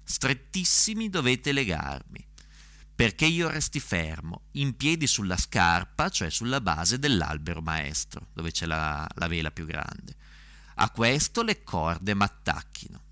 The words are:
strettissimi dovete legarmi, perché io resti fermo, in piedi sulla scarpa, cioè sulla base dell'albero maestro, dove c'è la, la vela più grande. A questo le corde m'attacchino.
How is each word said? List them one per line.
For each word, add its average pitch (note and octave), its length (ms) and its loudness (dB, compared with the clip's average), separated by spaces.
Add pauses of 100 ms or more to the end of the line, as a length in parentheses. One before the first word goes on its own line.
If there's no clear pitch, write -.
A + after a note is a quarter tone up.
strettissimi F#3+ 1040 0
dovete C#3+ 440 2
legarmi, D#2 720 -4 (680)
perché A#2 320 2
io E3 240 4
resti D3+ 300 -2
fermo, E2 760 -4
in C#3 240 -2
piedi D3+ 300 2
sulla F#2+ 300 0
scarpa, F2+ 720 2
cioè F2+ 200 -2
sulla B2 320 -2
base F2+ 380 0
dell'albero D#2+ 640 0
maestro, D#2 720 -6
dove E2 180 -4
c'è - 160 -4
la, D#2 480 -2
la E2+ 140 -2
vela D#2+ 240 -2
più E2 120 -10
grande. - 520 -10 (580)
A - 160 2
questo C3+ 520 2
le A3 200 -2
corde E2+ 520 0
m'attacchino. - 960 -2